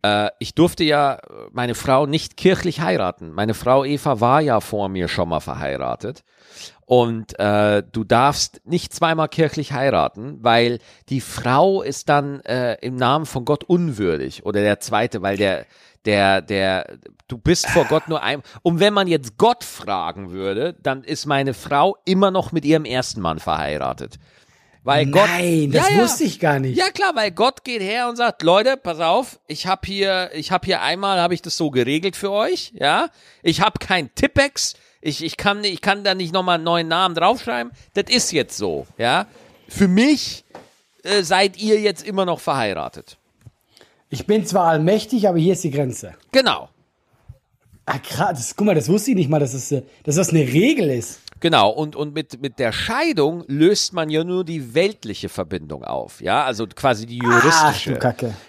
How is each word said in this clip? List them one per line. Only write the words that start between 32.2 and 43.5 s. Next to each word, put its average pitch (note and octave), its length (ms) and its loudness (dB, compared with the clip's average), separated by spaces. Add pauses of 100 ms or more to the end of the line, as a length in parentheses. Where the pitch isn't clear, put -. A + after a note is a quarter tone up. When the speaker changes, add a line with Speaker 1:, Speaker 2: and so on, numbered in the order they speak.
Speaker 1:
euch, A#3+ 440 -2
ja? F#3+ 340 0 (340)
Ich E3 180 0
hab G#3+ 180 2
kein F3 360 -2
Tippex, - 600 0 (280)
ich, D3+ 200 -6
ich D#3+ 140 -8
kann, G#3 280 -2
ich F#3+ 180 -4
kann G3+ 200 0
da G3 120 0
nicht F3+ 180 -4
nochmal F#3 240 2
einen D#3+ 80 -4
neuen E3+ 240 0
Namen F3 260 2
draufschreiben, G#3+ 580 0 (220)
das G3 140 0
ist - 240 0
jetzt D3 240 -2
so, D#2+ 300 -4 (100)
ja? C#3 300 0 (420)
Für - 180 2
mich, A#3 580 2 (580)
äh, G3 200 0
seid F#3+ 360 2
ihr G#3+ 200 2
jetzt G#3 280 -2
immer F#3+ 180 -2
noch E3+ 160 -4
verheiratet.“ G#2 800 -4 (880)